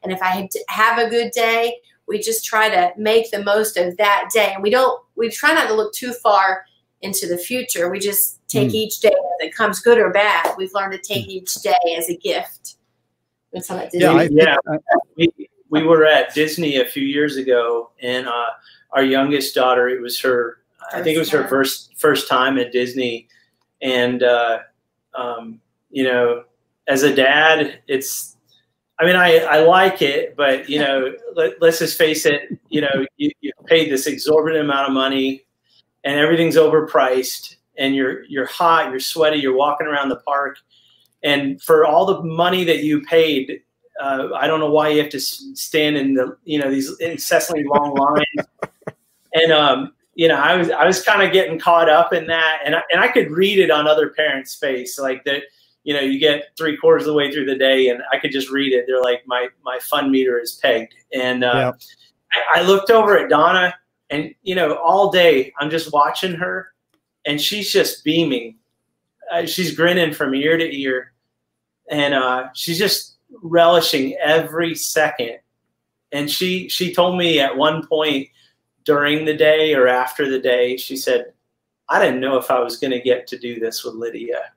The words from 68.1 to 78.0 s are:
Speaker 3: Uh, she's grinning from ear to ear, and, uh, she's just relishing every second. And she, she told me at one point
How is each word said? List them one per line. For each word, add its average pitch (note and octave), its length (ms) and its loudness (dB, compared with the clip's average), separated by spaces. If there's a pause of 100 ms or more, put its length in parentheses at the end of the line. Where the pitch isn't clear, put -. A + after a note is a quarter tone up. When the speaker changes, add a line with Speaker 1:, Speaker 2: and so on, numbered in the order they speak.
Speaker 3:
Uh, E3+ 140 -2
she's D#3+ 300 -4
grinning E3+ 380 0
from C3+ 220 -4
ear D#3 220 0
to D3+ 200 -4
ear, C3 360 -6 (800)
and, C#3+ 240 -2
uh, B2+ 380 0
she's E3 260 -6
just - 380 -2 (260)
relishing E3 800 2
every D#3+ 540 0
second. D3 600 -4 (760)
And D3 200 -6
she, F#3 380 -4
she F3+ 240 -4
told F3+ 240 0
me E3 220 2
at C3+ 160 0
one D#3 300 -2
point D3+ 440 -2 (540)